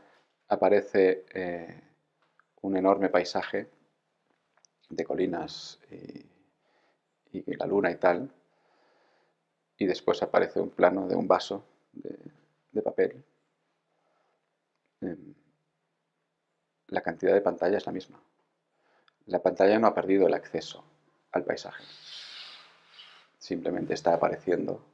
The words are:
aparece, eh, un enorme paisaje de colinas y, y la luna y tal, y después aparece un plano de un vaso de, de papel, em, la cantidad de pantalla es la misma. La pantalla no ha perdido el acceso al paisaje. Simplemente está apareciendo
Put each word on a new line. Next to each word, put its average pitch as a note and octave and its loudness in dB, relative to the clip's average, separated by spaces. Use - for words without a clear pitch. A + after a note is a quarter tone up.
aparece, G2 4
eh, F2 -8
un F#2+ -2
enorme F#2+ 4
paisaje F#2+ -2
de E2 -6
colinas F2 -6
y, - -20
y - -8
la - -4
luna G2 0
y F2+ -6
tal, F2 2
y G2+ 0
después - 0
aparece - 0
un F2+ -4
plano F#2 2
de F#2 0
un F2+ -2
vaso F#2 0
de, - -14
de G#2+ -2
papel, - 0
em, - -10
la - -4
cantidad F#2 2
de G2 6
pantalla F2+ 0
es - -6
la - -6
misma. - -10
La F2+ -2
pantalla F#2+ 4
no A2+ 4
ha G2+ 6
perdido F#2+ 4
el E2+ 4
acceso - -8
al F2+ -4
paisaje. - -8
Simplemente E2+ -4
está - 0
apareciendo - -2